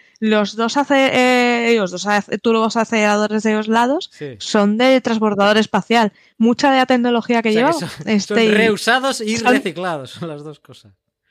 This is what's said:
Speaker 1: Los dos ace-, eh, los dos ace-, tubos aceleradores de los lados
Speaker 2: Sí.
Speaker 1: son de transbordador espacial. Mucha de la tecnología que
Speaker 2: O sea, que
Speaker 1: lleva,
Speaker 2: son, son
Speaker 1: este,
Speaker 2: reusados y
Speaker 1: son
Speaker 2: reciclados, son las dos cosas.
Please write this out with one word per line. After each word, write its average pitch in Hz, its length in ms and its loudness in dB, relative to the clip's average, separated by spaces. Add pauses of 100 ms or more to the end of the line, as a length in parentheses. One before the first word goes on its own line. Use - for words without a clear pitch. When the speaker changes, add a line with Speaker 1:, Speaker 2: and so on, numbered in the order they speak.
(200)
Speaker 1:
Los 214 380 0
dos 226 180 -4
ace-, 269 360 2 (640)
eh, 233 40 4
los 185 140 -2
dos 180 160 -10
ace-, 208 320 -2
tubos 226 360 0
aceleradores 214 680 0
de 220 100 0
los 214 160 -4
lados 247 420 0
Speaker 2:
Sí. 139 280 -14
Speaker 1:
son 208 380 0
de 262 220 4
transbordador 214 580 0
espacial. 220 540 0 (260)
Mucha 240 340 2
de 262 60 2
la 262 80 2
tecnología 240 560 0
que 220 80 -2
Speaker 2:
O - 40 2
sea, 220 80 2
que 269 60 2
Speaker 1:
lleva, 330 60 0
Speaker 2:
son, 220 160 -6
son - 200 -10
Speaker 1:
este, 214 420 0
Speaker 2:
reusados 226 680 0
y 220 160 -4
Speaker 1:
son 247 160 2
Speaker 2:
reciclados, 170 580 -4
son - 160 -10
las 147 160 -12
dos 151 160 -18
cosas. - 320 -20 (400)